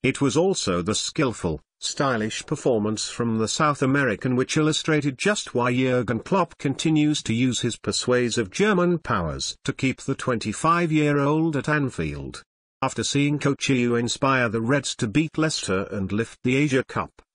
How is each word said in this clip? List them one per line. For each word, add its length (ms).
It 160
was 160
also 460
the 120
skillful, 680
stylish 680
performance 600
from 300
the 100
South 340
American 540
which 200
illustrated 640
just 340
why 220
Jurgen 460
Klopp 360
continues 680
to 100
use 280
his 140
persuasive 760
German 480
powers 640
to 80
keep 300
the 120
twenty-five-year-old 1400
at 120
Anfield. 760
After 200
seeing 380
Cocu 560
inspire 520
the 120
Reds 340
to 140
beat 280
Leicester 540
and 220
lift 320
the 100
Asia 300
Cup, 260